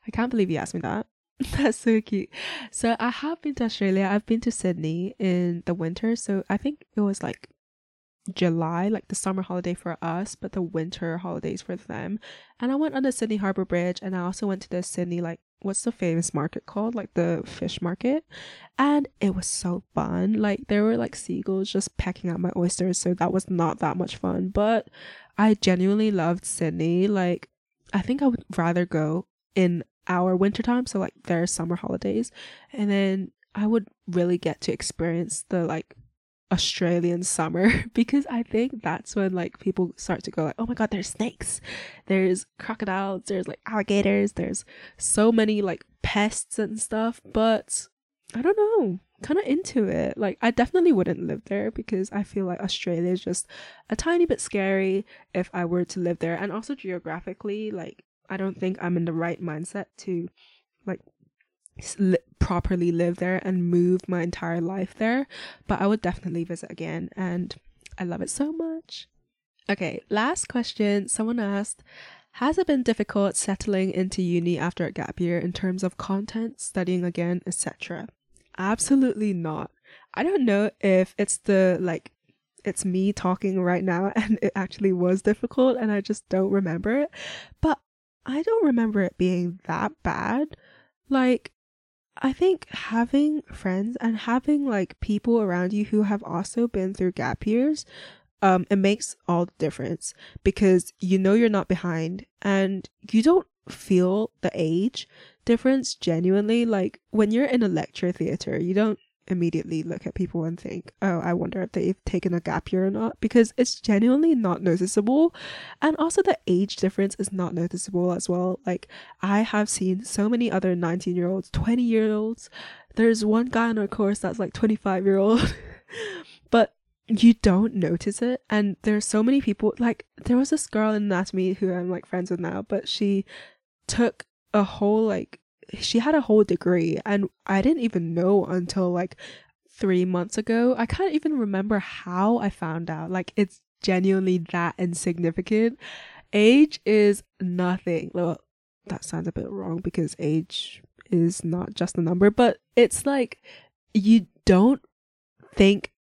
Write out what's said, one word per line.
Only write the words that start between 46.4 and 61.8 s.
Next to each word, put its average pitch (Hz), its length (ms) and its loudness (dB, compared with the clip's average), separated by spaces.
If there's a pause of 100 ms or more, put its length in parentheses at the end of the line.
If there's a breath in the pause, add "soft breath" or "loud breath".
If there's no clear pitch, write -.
and 214 220 -4
stuff." 226 400 -4 (120)
But - 540 0 (480)
I 233 80 -4
don't 403 160 2
know, 403 420 2 (220)
kinda 349 280 -2
into 269 360 0
it. 165 320 -2
Like, 202 240 -4
I 233 80 2
definitely 330 420 4
wouldn't 180 340 0
live - 200 -6
there 208 240 -4
because 202 420 -6
I 202 100 -4
feel 196 240 -4
like 175 140 -6
Australia 180 520 -2
is 180 100 -2
just - 240 -4 (420 loud breath)
a 220 80 -4
tiny 349 300 2
bit 294 140 -2
scary 190 640 0 (280 loud breath)
if 180 180 -4
I 175 120 -2
were 175 220 0
to - 140 -8
live 170 180 -2
there. 165 180 -2
And 196 140 -6
also 220 240 -8
geographically, 190 960 -8
like, - 340 -12 (260)
I 190 60 -6
don't 190 220 -4
think 190 220 -4
I'm 175 160 -2
in 170 80 0
the 170 80 -2
right 165 300 -4
mindset 170 440 -8 (120)
to, 175 300 -6 (580 soft breath)
like, 190 140 -6 (800)
s-, - 200 -14